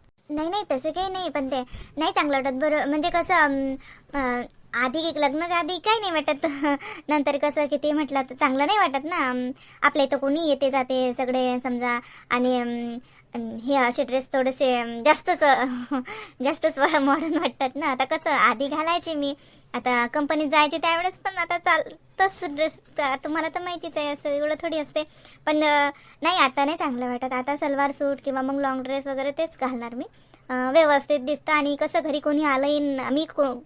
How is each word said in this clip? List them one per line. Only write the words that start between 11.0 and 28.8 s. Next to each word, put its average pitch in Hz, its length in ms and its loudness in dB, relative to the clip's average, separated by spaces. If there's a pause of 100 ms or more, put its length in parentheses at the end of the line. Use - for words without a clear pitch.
सगळे 247 480 0
समजा, 247 380 -2 (300)
आणि, 247 300 2
अं, 240 380 -6 (360)
अं, 226 220 -8
हे 247 200 0
असे 254 280 2
ड्रेस 254 280 -2
थोडेसे, 262 440 2
अं, 233 280 -4
जास्तच, 311 360 4
<laughs> - 20 4
अं, 254 580 2 (440)
जास्तच 302 340 0
<laughs> 294 240 4
मॉडर्न 302 360 2
वाटतात 277 380 -2
ना. 311 100 -4
आता 262 180 0
कसं 320 260 -2
आधी 240 360 4
घालायचे 320 480 -2
मी, 285 200 -2 (400)
आता 240 320 0
कंपनीत 302 400 0
जायचे 302 320 4
त्यावेळेस 339 400 0
पण 381 180 -6
आता 349 220 -2
चालतंच 349 920 0
ड्रेस, 302 220 -2 (260)
आता 277 180 0
तुम्हाला 320 320 -2
तर 349 120 -6
माहितीच 339 380 -8
आहे, 294 80 -2
असं 294 220 -4
एवढं 294 260 -2
थोडी 320 240 -4
असते. 302 240 -4 (440)
पण, 302 100 2
अं, 294 340 4 (320)
नाही, 349 140 2
आता 277 280 4
नाही 302 120 0
चांगलं 254 320 -2
वाटत. 247 240 -4
आता 262 240 -2
सलवार 277 360 0
सूट 277 320 -2
किंवा 262 180 -2
मग 277 180 -2
लाँग 262 220 -2